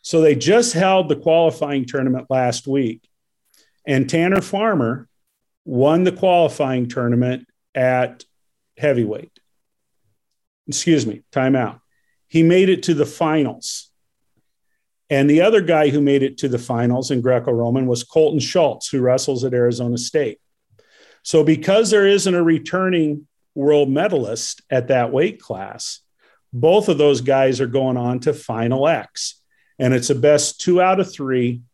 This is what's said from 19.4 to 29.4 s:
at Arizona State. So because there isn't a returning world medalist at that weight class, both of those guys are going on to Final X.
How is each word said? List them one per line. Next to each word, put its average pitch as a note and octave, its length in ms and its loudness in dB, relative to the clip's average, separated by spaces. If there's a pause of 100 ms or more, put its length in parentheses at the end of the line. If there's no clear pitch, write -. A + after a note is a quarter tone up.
at B2+ 80 -2
Arizona A#2+ 460 -2
State. A#2+ 420 -4 (840)
So D#3 220 2
because F3+ 460 2
there G3+ 160 4
isn't G3 280 2
a F3 80 0
returning E3 840 -2 (280)
world D3 360 2
medalist C#3 800 -4
at B2+ 180 -2
that B2 240 0
weight C3 280 -2
class, - 600 -12 (540)
both F3+ 340 2
of E3 80 2
those C#3+ 240 2
guys C3+ 400 0
are C3+ 60 -2
going B2+ 320 -2
on B2 220 -4
to D3 120 -2
Final B2 560 -2
X. - 540 -6 (360)